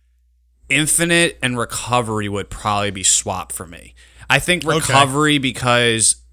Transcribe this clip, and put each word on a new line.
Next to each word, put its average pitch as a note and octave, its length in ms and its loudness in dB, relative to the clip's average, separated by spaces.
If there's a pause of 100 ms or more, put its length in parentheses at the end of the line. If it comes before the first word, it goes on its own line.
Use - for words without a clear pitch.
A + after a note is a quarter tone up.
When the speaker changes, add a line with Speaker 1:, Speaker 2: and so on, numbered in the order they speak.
(680)
Speaker 1:
Infinite E3+ 760 2
and B2 160 -2
Recovery A2 680 -2
would G2 200 -6
probably G#2 440 -2
be F#2+ 100 -8
swapped F#2 500 -2
for F2+ 140 -12
me. - 280 -20 (360)
I C3+ 80 4
think E3+ 260 0
Speaker 2:
Okay. D#3 120 0
Speaker 1:
Recovery C#3+ 600 2
because A#2+ 800 0 (160)